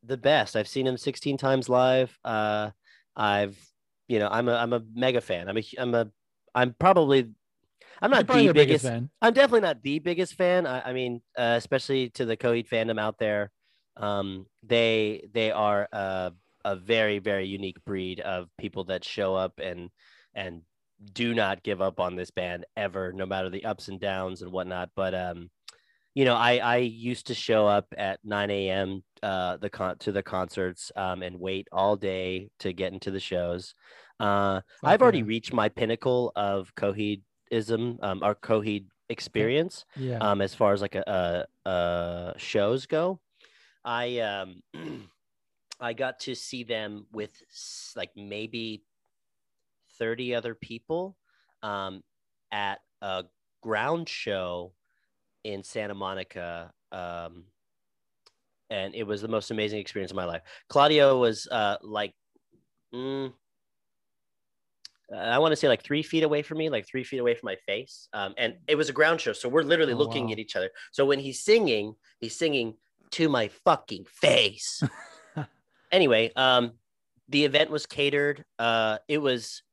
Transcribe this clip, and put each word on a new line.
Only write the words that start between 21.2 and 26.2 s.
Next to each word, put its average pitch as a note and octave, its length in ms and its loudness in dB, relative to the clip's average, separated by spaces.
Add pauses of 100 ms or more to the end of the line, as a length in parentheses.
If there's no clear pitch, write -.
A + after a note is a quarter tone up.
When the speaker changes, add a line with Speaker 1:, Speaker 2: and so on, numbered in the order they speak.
Speaker 1:
not G2 280 0
give G2 180 -4
up F#2+ 180 -2
on F2+ 160 -2
this F2+ 160 -8
band F2 360 -6 (100)
ever, F#2+ 360 -4
no F#2+ 120 -6
matter F#2+ 240 -4
the F#2+ 160 -10
ups G#2+ 240 -8
and G2 100 -10
downs F#2 440 -4
and F2+ 100 -14
whatnot. F2+ 420 -6
But, F#2+ 200 -2
um, F2+ 360 -8 (640)
you C3+ 120 4